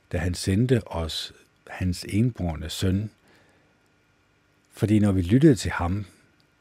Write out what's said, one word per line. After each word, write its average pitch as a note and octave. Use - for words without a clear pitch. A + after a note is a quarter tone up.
da F2+
han F2
sendte A2
os -
hans -
enbårne F2
søn. G2
Fordi G#2+
når G2+
vi F#2+
lyttede B2+
til F2
ham, F#2